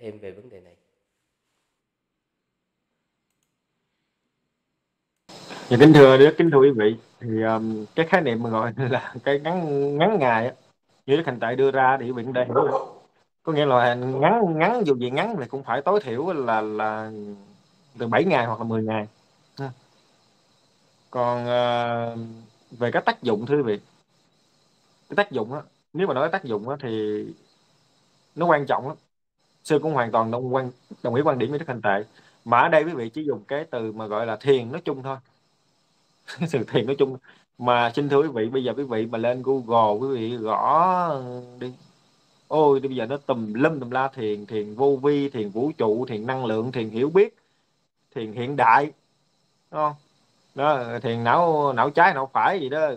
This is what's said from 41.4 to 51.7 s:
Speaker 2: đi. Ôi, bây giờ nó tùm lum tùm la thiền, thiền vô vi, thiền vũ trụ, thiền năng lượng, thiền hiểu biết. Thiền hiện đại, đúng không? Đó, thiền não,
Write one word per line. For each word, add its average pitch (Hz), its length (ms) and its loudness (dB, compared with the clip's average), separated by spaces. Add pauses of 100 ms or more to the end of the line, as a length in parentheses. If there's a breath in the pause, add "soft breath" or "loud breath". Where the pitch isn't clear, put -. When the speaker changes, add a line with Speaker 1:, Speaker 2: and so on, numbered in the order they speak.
Speaker 2:
đi. 127 120 -10 (760)
Ôi, 147 320 4
bây 131 160 -6
giờ 113 100 -4
nó 135 100 -6
tùm 117 360 -4
lum 143 280 0
tùm 120 100 -10
la 131 180 -2
thiền, 104 380 -6
thiền 107 280 -8
vô 135 280 2
vi, 143 260 0
thiền 110 220 -6
vũ 127 280 -4
trụ, 113 280 0
thiền 113 200 -8
năng 131 180 -4
lượng, 113 280 -2
thiền 110 180 -6
hiểu 123 200 -2
biết. 196 280 2 (760)
Thiền 110 180 -8
hiện 123 240 -6
đại, 127 280 4 (840)
đúng 151 100 -6
không? 151 140 -2 (600)
Đó, 131 480 -2
thiền 117 220 -4
não, 147 480 2